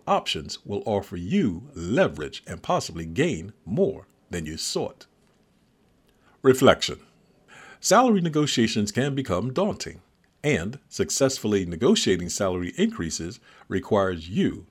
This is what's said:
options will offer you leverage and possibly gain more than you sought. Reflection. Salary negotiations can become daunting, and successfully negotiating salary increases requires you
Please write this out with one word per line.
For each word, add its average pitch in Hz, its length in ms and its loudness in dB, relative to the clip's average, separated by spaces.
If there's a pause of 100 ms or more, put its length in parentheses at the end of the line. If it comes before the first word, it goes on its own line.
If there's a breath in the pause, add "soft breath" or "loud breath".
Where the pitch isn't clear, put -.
options - 580 -4
will 101 220 -6
offer 98 300 -2
you 98 580 0
leverage 85 720 -2
and 85 160 -12
possibly 85 420 -4
gain 95 480 -4 (120)
more 165 420 -2 (240)
than 85 160 -6
you 78 100 -10
sought. - 500 -6 (1300 soft breath)
Reflection. 127 600 6 (800 loud breath)
Salary 214 400 4
negotiations 139 720 0
can 135 240 -2
become 127 360 -2
daunting, - 500 -4 (420)
and 120 340 -2 (100)
successfully 107 760 0
negotiating 90 600 2
salary 90 500 -2
increases 90 640 -4 (260 loud breath)
requires 92 600 0
you 110 420 -2